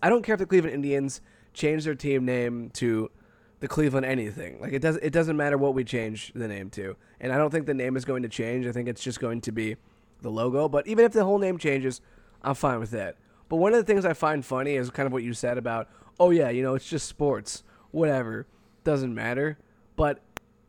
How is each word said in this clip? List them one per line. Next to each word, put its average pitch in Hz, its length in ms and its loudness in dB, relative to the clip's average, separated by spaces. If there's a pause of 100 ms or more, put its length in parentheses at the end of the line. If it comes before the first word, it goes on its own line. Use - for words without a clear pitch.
I 170 80 4
don't 233 120 4
care 220 120 0
if 202 40 -2
the 190 60 0
Cleveland 170 300 4
Indians 139 480 -2 (320)
change 156 320 0
their 151 80 -2
team 135 320 0
name 120 480 -2
to 110 360 0 (500)
the 139 80 -8
Cleveland 135 360 2
anything. 107 560 -4
Like, 123 140 -8
it 135 60 0
does, 160 180 2
it 156 160 -4
doesn't 165 220 2
matter 147 200 2
what 139 160 2
we 131 100 0
change 113 520 -6
the 117 120 -8
name 98 260 -8
to. 95 220 -8 (240)
And 127 140 -4
I 131 60 0
don't 151 120 4
think 156 140 -2
the 147 80 -2
name 131 240 -2
is 127 80 -4
going 127 200 -2
to 117 40 -6
change. 120 380 -4
I 120 60 -4
think 120 140 -4
it's 117 160 -8
just 123 160 -6
going 117 220 -4
to 120 100 -6
be 110 260 -4 (440)
the 123 100 -8
logo. 127 380 0
But 143 180 0
even 220 200 6
if 220 60 2
the 220 120 4
whole 202 140 4
name 185 180 0
changes, 139 460 -2 (400)
I'm 135 120 0
fine 127 260 0
with 110 100 -6
that. 101 260 -6 (320)
But 160 80 0
one 190 160 6
of 240 60 6
the 214 120 2
things 196 140 4
I 175 80 2
find 151 320 0
funny 135 300 -2
is 127 160 -2
kind 139 160 -2
of 127 80 -2
what 127 80 -2
you 120 100 -4
said 120 240 -2
about, 117 320 -4 (320)
"Oh, 180 100 8
yeah, 156 200 6
you 127 120 0
know, 131 120 0
it's 131 160 -4
just 151 160 -4
sports. 131 560 -2 (300)
Whatever. 131 540 -2 (380)
Doesn't 135 300 0
matter." 123 420 -2 (380)
But 147 260 0 (480)